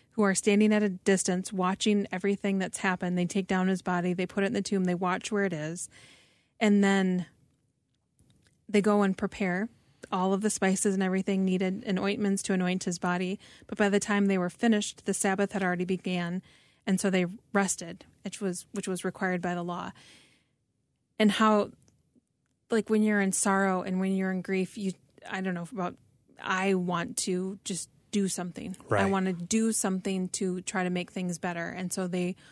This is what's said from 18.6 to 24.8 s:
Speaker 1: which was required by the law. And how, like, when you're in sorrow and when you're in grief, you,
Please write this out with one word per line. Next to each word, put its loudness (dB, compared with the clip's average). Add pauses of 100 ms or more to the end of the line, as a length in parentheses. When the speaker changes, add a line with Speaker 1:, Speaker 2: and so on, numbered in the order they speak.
Speaker 1:
which -6
was -4
required -2
by -2
the -4
law. -8 (1300)
And 6
how, 4 (1000)
like, 0
when 4
you're 4
in 2
sorrow 2
and -2
when 0
you're 0
in -2
grief, -2
you, -2 (380)